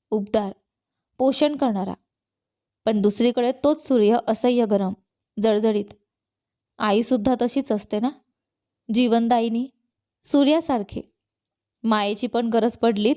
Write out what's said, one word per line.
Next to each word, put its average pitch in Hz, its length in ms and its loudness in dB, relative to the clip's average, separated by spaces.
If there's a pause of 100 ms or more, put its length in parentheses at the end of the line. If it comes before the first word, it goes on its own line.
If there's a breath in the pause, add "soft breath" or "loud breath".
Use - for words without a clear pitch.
उबदार, 208 440 -4 (640)
पोषण 285 380 0
करणारा, 202 380 -2 (920)
पण 214 160 0
दुसरीकडे 240 500 2 (120)
तोच 302 240 0
सूर्य 226 300 4 (100)
असह्य 240 380 0
गरम, 196 280 0 (480)
जळजळीत. 214 520 0 (840)
आईसुद्धा 226 640 0
तशीच 247 300 -2
असते 208 280 -4
ना, 240 100 -2 (840)
जीवनदायिनी, 233 760 0 (560)
सूर्यासारखी. 285 760 0 (840)
मायेची 214 440 -2
पण 233 200 -2
गरज 226 300 0
पडली 226 400 2